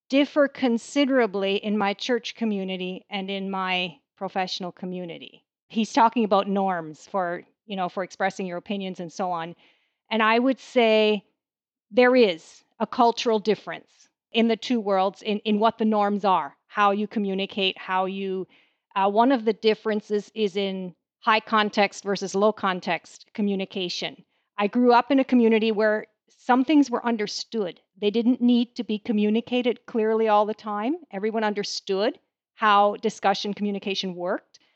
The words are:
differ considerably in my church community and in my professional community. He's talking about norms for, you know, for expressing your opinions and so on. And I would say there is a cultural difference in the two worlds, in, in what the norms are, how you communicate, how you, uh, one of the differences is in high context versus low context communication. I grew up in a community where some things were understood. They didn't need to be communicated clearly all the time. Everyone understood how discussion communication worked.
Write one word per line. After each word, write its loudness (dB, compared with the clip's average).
differ 2
considerably 0
in -2
my 0
church -4
community -4
and -8
in -6
my -4
professional -6
community. -12
He's -4
talking 2
about 2
norms -4
for, -4
you -10
know, -4
for -6
expressing -4
your -8
opinions -8
and -12
so -6
on. -8
And 0
I 4
would 0
say 2
there 6
is 2
a -2
cultural 2
difference -6
in 2
the 2
two -2
worlds, 0
in, -4
in 0
what 2
the 0
norms 0
are, 0
how 0
you 0
communicate, -2
how -2
you, -6
uh, 2
one 4
of 0
the 2
differences -2
is -2
in -6
high 2
context 0
versus -6
low 2
context -6
communication. -6
I 0
grew 4
up 4
in 4
a 2
community 4
where 0
some 0
things 4
were -4
understood. -4
They 0
didn't 0
need 2
to -6
be -4
communicated 0
clearly 0
all 4
the -6
time. -6
Everyone -4
understood -4
how 2
discussion -2
communication -6
worked. -8